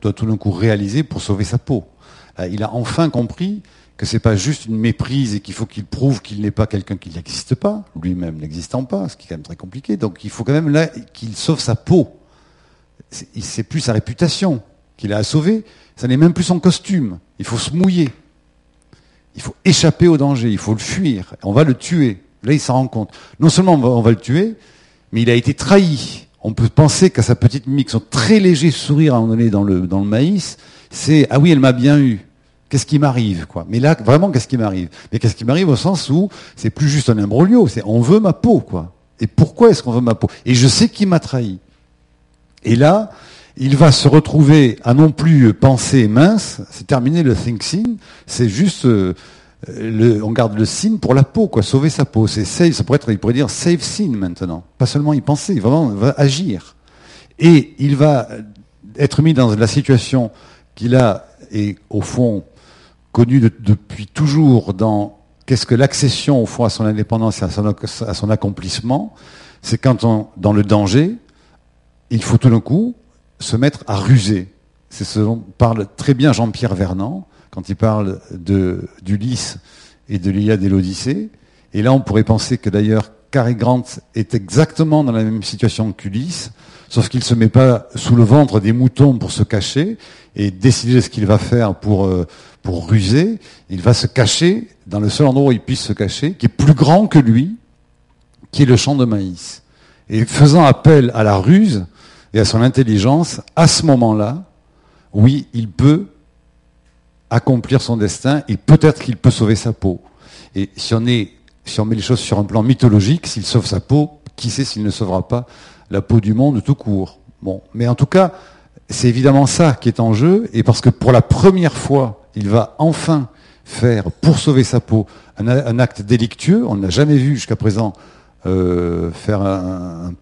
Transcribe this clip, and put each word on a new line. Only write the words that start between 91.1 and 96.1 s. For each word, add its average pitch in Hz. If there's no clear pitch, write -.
qu'il 104
va 104
faire 113
pour... 98
Euh, 90
pour 85
ruser. 117
Il 95
va 113
se -
cacher 185
dans 104
le 104
seul 147
endroit 139
où -
il 113
puisse -
se -
cacher, 107